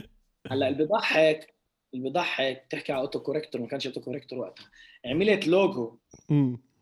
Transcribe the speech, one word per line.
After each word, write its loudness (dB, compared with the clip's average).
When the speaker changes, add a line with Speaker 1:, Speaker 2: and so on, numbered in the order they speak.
Speaker 1:
هلا 0
اللي 0
بضحك، 2
اللي -4
بضحك، -2
بتحكي -6
على -2
أوتو -4
كوريكتور، -6
ما -6
كانش -6
أوتو -8
كوريكتور -10
وقتها. -10
عملت 2
لوجو. 2
Speaker 2:
مم. 4